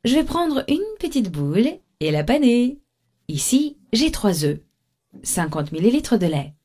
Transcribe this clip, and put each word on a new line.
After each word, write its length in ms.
Je 120
vais 80
prendre 440
une 120
petite 320
boule 360
et 120
la 120
paner. 560
Ici, 500
j'ai 180
trois 320
œufs, 160
cinquante 480
millilitres 480
de 80
lait. 260